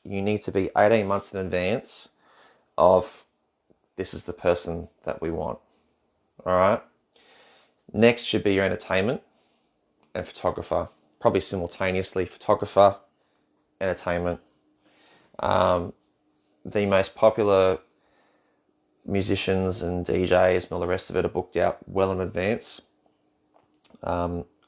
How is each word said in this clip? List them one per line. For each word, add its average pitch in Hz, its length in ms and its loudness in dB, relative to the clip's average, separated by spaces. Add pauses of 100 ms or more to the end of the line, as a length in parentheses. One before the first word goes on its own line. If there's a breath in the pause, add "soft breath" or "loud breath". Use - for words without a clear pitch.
you 98 200 -6
need 104 200 0
to - 80 -8
be 95 260 0
eighteen 107 300 4
months 98 280 -4
in 98 40 -6
advance 92 680 -4 (680 soft breath)
of, 90 480 4 (680)
"This 92 180 -8
is 87 100 -14
the 90 80 -10
person 85 560 -2 (160)
that - 160 -8
we 80 100 -4
want." 80 280 -6 (880)
All 92 80 2
right? 98 280 4 (1080 soft breath)
Next 117 300 4
should 104 200 -2
be 101 120 2
your 98 100 2
entertainment 95 580 -2 (920)
and 90 120 -8
photographer. 87 640 -4 (320)
Probably 113 200 2
simultaneously, 92 840 -4
photographer, 101 720 2 (840)
entertainment. 87 600 -4 (960 soft breath)
Um, 92 560 2 (720)
the 101 180 0
most 98 300 2
popular 101 640 4 (1300)
musicians 95 760 -2
and 87 240 -4
D 92 220 0
Js 90 380 4
and - 80 -12
all 90 80 -4
the 87 60 -4
rest 90 220 -4
of 90 80 -6
it 90 80 0
are 85 60 -4
booked - 260 -6
out 90 220 0 (100)
well 95 240 0
in 92 80 -4
advance. 92 600 -6 (1200)
Um, 87 420 -4 (240)